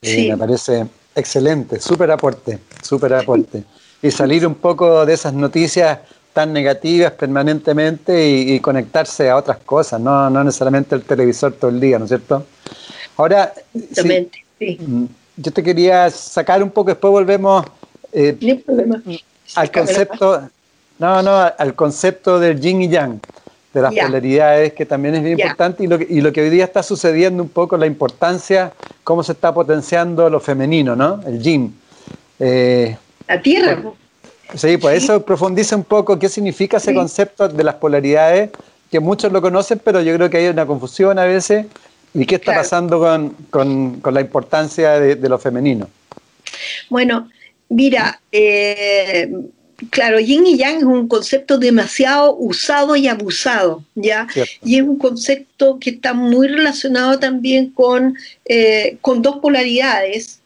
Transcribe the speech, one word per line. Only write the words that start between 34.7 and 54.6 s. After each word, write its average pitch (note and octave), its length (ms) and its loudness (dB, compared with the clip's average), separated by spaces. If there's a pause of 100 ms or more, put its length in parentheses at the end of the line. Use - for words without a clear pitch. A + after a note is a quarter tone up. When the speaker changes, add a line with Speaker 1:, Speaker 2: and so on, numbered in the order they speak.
Speaker 1:
pues D#3 220 2
Speaker 2:
Sí. C4 60 -4
Speaker 1:
eso G#3 200 0
profundiza F#3+ 500 0
un G3+ 80 -2
poco G3+ 360 0
qué F#3 100 0
significa G3 480 -2
ese - 140 -2
Speaker 2:
Sí. C4+ 40 2
Speaker 1:
concepto G3 540 -2
de D#3 140 -2
las D3 120 0
polaridades, D#3 760 2 (420)
que D#3+ 80 2
muchos G3 320 -2
lo F#3+ 100 0
conocen, F#3+ 420 0
pero F#3+ 180 2
yo E3 140 0
creo F3 140 2
que F3 80 -2
hay E3+ 100 2
una D#3+ 180 0
confusión D3 540 0
a F3+ 60 2
veces. F#3+ 400 0 (480)
¿Y C3+ 120 0
qué A#2+ 100 0
está - 180 -2
Speaker 2:
Claro. G3 80 2
Speaker 1:
pasando E3+ 380 0
con, D#3+ 300 0 (200)
con, C3+ 500 -2
con C3 140 -4
la C#3 80 2
importancia D3+ 800 0
de, C#3+ 140 4
de C3 140 -4
lo B2+ 80 2
femenino? B2 520 -2 (1000)
Speaker 2:
Bueno, A#3+ 400 -2 (380)
mira, B3+ 540 0 (100)
eh, G3+ 960 0 (600)
claro, A3+ 300 2
yin C#4 280 4
y D#4+ 100 4
yang C#4 200 0
es D#4 60 0
un B3 240 2
concepto C4+ 500 0
demasiado C4 800 2
usado C#4+ 600 -2
y C#4 120 2
abusado, G3+ 760 -2 (120)
¿ya? G#3+ 360 -4
Speaker 1:
Cierto. B2+ 200 -4 (120)